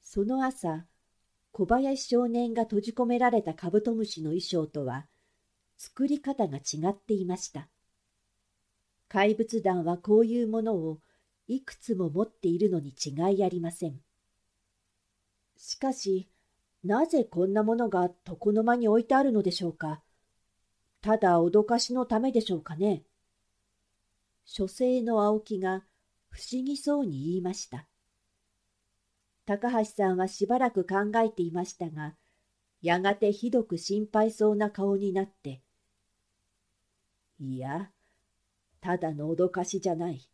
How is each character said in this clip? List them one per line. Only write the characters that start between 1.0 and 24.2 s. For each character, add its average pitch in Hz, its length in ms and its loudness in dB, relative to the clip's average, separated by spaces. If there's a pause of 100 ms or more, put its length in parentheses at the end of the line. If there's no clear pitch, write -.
小 190 160 -2
林 269 420 0
少 247 200 2
年 233 260 -2
が 233 100 2
閉 208 160 0
じ 220 120 -8
込 247 140 0
め 240 120 2
ら 247 120 4
れ 233 120 2
た 156 120 -4
カ 170 160 -6
ブ 208 120 4
ト 233 120 -2
ム 220 100 -2
シ 165 180 -10
の 156 80 -4
衣 175 120 -2
装 165 240 -2
と 147 180 -6
は、 127 240 -8 (680)
作 - 300 -6
り 285 140 -2
方 269 260 -2
が 139 120 -6
違 156 320 -4
っ 202 60 -4
て - 180 -4
い 190 120 -2
ま 175 100 -4
し - 160 -12
た。 - 160 -14 (1400)
怪 208 260 4
物 220 280 -2
団 180 220 2
は 175 140 0
こ 214 200 6
う 233 80 8
い 240 160 0
う 226 60 0
も 220 140 -2
の 220 140 0
を 160 240 -4 (460)
い 262 160 -4
く - 120 -18
つ - 200 -4
も 180 160 -2
持 170 120 0
っ 220 80 -2
て - 180 -4
い 170 100 2
る 196 120 4
の 175 100 0
に 143 100 -10
違 - 200 -8 (240)
い 196 100 2
あ 185 40 2
り 180 120 -4
ま 165 100 -4
せ 170 180 -6
ん。 135 120 -10 (1600)
し - 220 -12
か 269 140 -2
し、 190 360 -2 (560)
な 220 220 2
ぜ 311 180 2
こ 180 220 0
ん 190 60 0
な 214 100 2
も 220 120 2
の 233 140 0
が 180 220 2 (180)
床 190 240 0
の 214 100 4
間 240 140 4
に 233 120 2
置 220 120 6
い 226 40 -2
て 269 100 2
あ 269 80 6
る 277 100 4
の 214 100 2
で 196 80 2
し 180 140 -6
ょ 170 40 -2
う 165 40 -6
か。 156 300 -8 (1000)
た 220 180 2
だ 180 240 6
脅 185 220 6
か 233 140 0
し 240 140 -4
の 254 140 0
た 220 140 0
め 262 100 0
で 233 100 2
し 214 120 -4
ょ 175 40 -2
う 156 60 -6
か 156 140 -12
ね。 190 280 0 (1400)